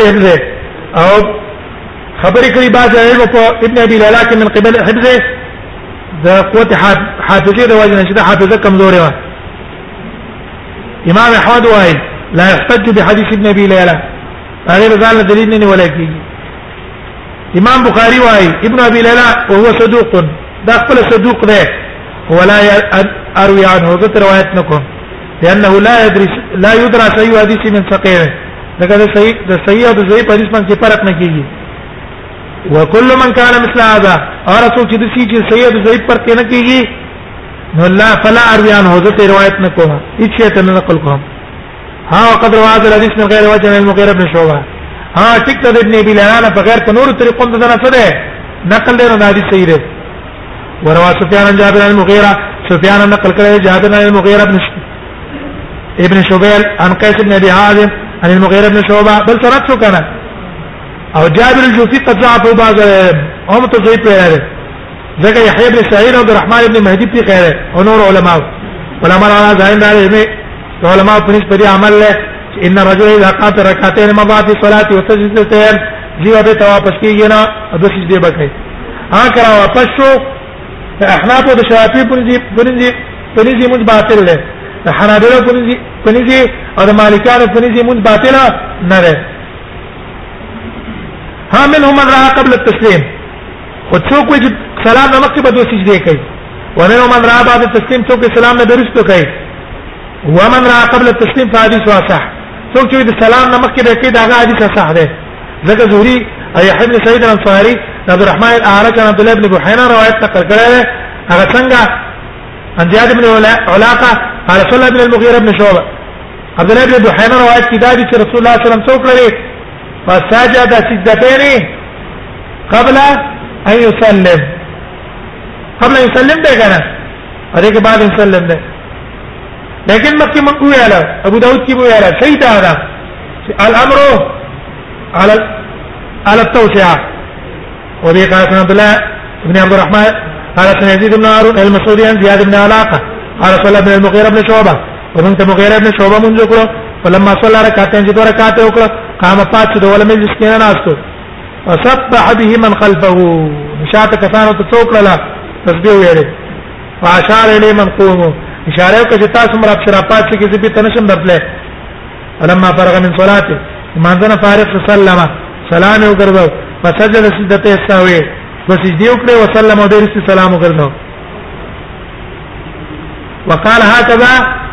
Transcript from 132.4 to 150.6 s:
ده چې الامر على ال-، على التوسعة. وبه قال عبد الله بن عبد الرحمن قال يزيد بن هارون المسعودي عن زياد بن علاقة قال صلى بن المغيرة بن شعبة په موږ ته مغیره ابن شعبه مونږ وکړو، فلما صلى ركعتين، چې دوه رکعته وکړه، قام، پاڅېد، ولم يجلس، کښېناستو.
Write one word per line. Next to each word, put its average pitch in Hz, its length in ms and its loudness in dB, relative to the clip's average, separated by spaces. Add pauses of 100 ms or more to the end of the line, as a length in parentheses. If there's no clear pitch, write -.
ده 180 140 2 (720)
چې - 40 -10 (160)
الامر 254 320 2 (1160)
على 196 180 2
ال-، 220 160 0 (800)
على 214 160 2
التوسعة. 196 540 2 (1080)
وبه 175 220 2
قال 185 320 2
عبد 185 120 0
الله 208 220 4 (520)
بن 170 120 0
عبد 190 160 2
الرحمن 208 400 2 (440)
قال 185 260 2
يزيد 196 320 2
بن 220 100 2
هارون 220 340 4
المسعودي 202 480 2
عن 220 160 2
زياد 202 240 4
بن 202 80 2
علاقة 208 460 2 (420)
قال 185 240 2
صلى 202 160 4
بن 196 100 2
المغيرة 196 360 2
بن 214 200 0
شعبة 208 460 0 (200)
په 165 80 0
موږ 190 160 2
ته 196 120 2
مغیره 202 260 2
ابن 214 120 2 (100)
شعبه 202 260 4
مونږ 220 160 2
وکړو، 226 240 2 (400)
فلما 196 280 2 (100)
صلى 220 160 4 (100)
ركعتين، 208 380 0
چې 202 60 2
دوه 220 180 2
رکعته 220 360 0
وکړه، 220 220 2 (340)
قام، 185 160 2 (140)
پاڅېد، 220 320 0
ولم 208 260 4
يجلس، 208 300 0
کښېناستو. 214 540 0 (720)